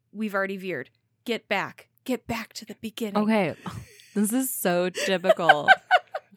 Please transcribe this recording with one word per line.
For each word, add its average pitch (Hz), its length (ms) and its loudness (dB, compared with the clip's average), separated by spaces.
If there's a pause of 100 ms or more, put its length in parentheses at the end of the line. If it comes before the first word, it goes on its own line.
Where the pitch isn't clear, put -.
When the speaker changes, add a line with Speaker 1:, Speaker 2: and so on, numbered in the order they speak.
(120)
Speaker 1:
we've 208 220 -6
already 196 220 -2
veered. 180 340 -8 (340)
Get 226 240 -6
back. 180 400 -6 (160)
Get - 220 -6
back 226 280 -8
to - 120 -14
the 202 140 -16
beginning. 214 420 -4
Speaker 2:
Okay. 208 380 2
<laughs> - 40 -20 (500)
This 208 180 0
is 262 180 0
so 180 400 0
typical. 185 840 2
Speaker 1:
<laughs> - 40 6 (580)